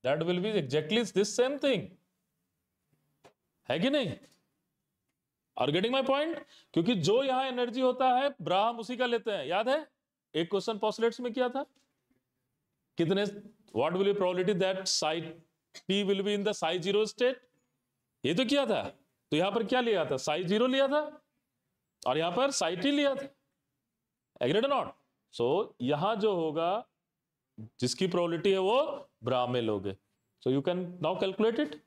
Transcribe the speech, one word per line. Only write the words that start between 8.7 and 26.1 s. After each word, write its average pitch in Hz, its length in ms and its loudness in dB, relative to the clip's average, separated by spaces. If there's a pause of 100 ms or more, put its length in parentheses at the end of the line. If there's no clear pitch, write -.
उसी 233 180 -8
का 247 80 0
लेते 226 260 -2
हैं, 160 140 -4
याद 202 240 0
है? 294 180 0 (460)
एक 170 160 0
क्वेश्चन 202 280 -2
पोस्टुलेट्स 220 420 0
में 247 140 -6
किया 247 160 0
था, 269 160 -6 (1300)
कितने, 190 280 2 (500)
what 160 220 0
will 196 140 2
be - 20 2
probability 185 480 0
that 190 240 0
psi 160 300 -2 (600)
t 202 280 -2
will 196 200 0
be 208 140 0
in 202 100 -4
the 208 60 -2
psi 165 180 -2 (160)
zero 202 200 2
state? 247 340 0 (840)
ये 143 100 0
तो 247 120 2
किया 277 200 2
था, 190 160 0 (500)
तो 151 60 0
यहां 190 140 2
पर 226 140 0
क्या 254 160 2
लिया 202 240 2
था? 143 120 -2
Psi 156 220 -2 (140)
zero 226 160 4
लिया 269 180 2
था 294 140 2 (1000)
और 135 160 0
यहां 170 180 0
पर 277 160 2
psi 170 260 0
t 277 160 0
लिया 277 220 2
था, 277 120 -10 (1120)
agreed 180 240 0
or 277 100 0
not? 196 200 -4 (380)
So 117 140 0 (340)
यहां 147 380 0